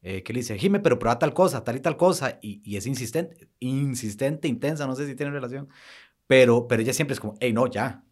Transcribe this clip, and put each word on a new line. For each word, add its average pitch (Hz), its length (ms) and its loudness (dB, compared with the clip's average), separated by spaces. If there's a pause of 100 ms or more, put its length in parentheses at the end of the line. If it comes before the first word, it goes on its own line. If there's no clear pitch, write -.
eh, 95 200 -8
que - 100 -10
le 123 80 -4
dice, 113 180 -6
"Jime, 196 220 2
pero 123 180 2
prueba 117 200 0
tal 151 160 0
cosa, 139 300 2
tal 120 120 -4
y 135 40 -6
tal 156 160 -2
cosa", 165 460 0
y, 104 220 -12
y 101 120 -8
es 98 100 -6
insistente, 131 640 -6 (120)
insistente, 135 880 -4
intensa, 139 380 -4
no 131 100 -4
sé 143 100 -6
si 139 100 -8
tiene 143 160 -6
relación, 135 360 -8 (580)
pero, 120 420 8
pero 113 140 2
ella 123 120 0
siempre 139 200 -2
es - 60 -10
como, 104 200 -8
"Ey, 123 120 0
no, 117 160 2
ya". 117 440 -4